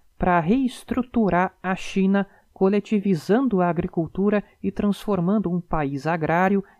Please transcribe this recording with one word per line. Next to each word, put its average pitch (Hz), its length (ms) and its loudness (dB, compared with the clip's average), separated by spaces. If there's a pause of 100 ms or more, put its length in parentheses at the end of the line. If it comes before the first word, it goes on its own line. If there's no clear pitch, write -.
(180)
para 175 220 2
reestruturar 220 1200 0
a 185 140 -2
China, 196 500 0 (260)
coletivizando 202 1080 0
a 175 60 2
agricultura 185 760 -2 (200)
e 196 100 -4
transformando 196 800 0
um 180 100 -2
país 143 460 -4
agrário 175 580 2 (160)